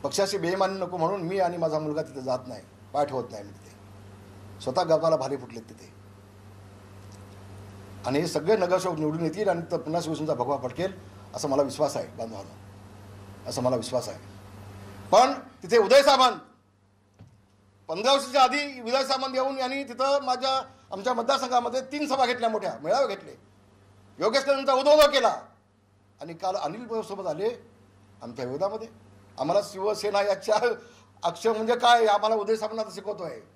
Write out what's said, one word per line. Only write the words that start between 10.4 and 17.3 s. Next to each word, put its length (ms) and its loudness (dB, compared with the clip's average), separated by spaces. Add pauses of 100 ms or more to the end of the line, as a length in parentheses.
फडकेल 360 -6 (420)
असं 140 -6
मला 120 2
विश्वास 360 0
आहे 100 -6
बांधवांनो, 460 -12 (960)
असं 120 -4
मला 140 0
विश्वास 340 -4
आहे. 100 -12 (920)
पण 220 8
तिथे 440 0
उदय 260 8
सामंत, 340 6 (1500)